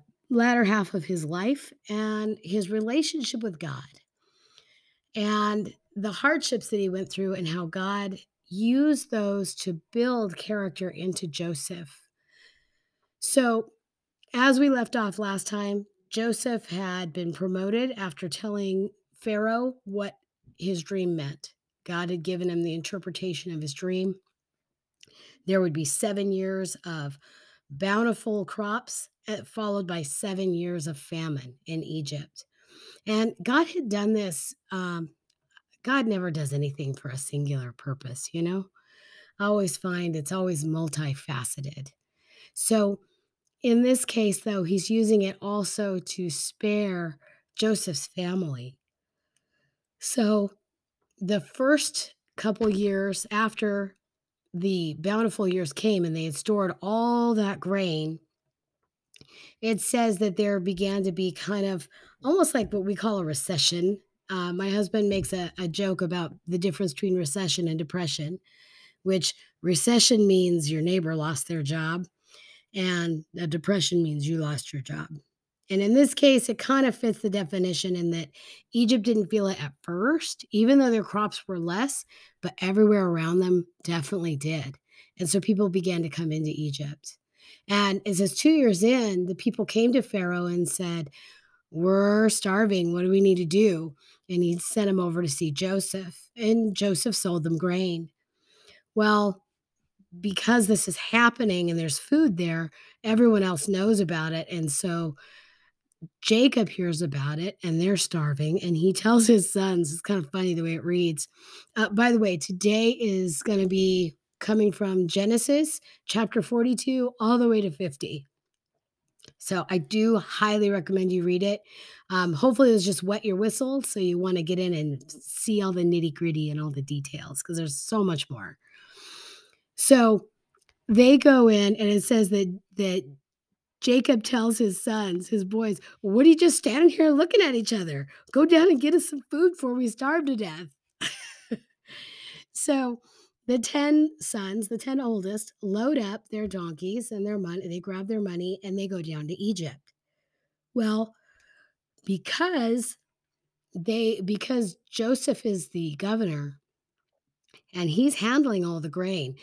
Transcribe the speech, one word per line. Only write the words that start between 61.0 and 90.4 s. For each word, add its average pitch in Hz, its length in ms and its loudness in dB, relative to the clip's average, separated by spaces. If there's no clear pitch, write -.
to 190 80 0
be 180 200 -2
kind 196 360 -4
of 185 200 -4
almost 330 320 2
like 220 180 -2
what 196 100 -2
we 196 120 -2
call 208 240 -2
a 175 40 -2
recession. 170 760 0
Uh, 180 220 -4
my 190 180 -4
husband 208 360 0
makes 196 260 -2
a, 175 260 -6
a 180 80 -4
joke 190 340 -4
about 170 320 -4
the 180 100 -4
difference 185 380 -2
between 185 200 -2
recession 175 520 -2
and 160 100 -2
depression, 165 640 -6
which 190 320 0
recession 214 640 4
means 175 460 2
your 156 100 -2
neighbor 165 340 0
lost 151 320 -4
their 165 140 -4
job, 160 460 -4
and 170 520 -2
a 175 80 -6
depression 170 560 0
means 151 240 -2
you 160 120 -2
lost 147 340 -6
your 139 100 -8
job. 151 280 -12
And 196 120 2
in 208 120 2
this 277 200 6
case, 269 340 6
it 220 100 -2
kind 269 280 2
of 226 100 2
fits 220 240 -2
the 214 100 -2
definition 185 680 -2
in 170 140 0
that 165 180 -4
Egypt 233 320 4
didn't 214 260 2
feel 202 180 0
it 190 140 -2
at 143 200 -8
first, 214 680 -2
even 240 280 6
though 254 100 6
their 220 140 2
crops 208 420 -4
were 185 140 -6
less, 185 460 -4
but 175 200 -6
everywhere 202 460 4
around 170 320 0
them 180 280 2
definitely 170 540 -4
did. 143 400 -6
And 175 100 -2
so 196 120 2
people 202 260 2
began 175 360 -2
to 165 40 -4
come 160 240 -4
into 156 200 -4
Egypt. 147 680 -8
And 202 380 2
it 208 80 -2
says 190 220 0
two 311 160 4
years 226 320 4
in, 220 420 2
the 180 100 -4
people 220 300 -2
came 233 260 2
to 240 100 4
Pharaoh 180 440 -2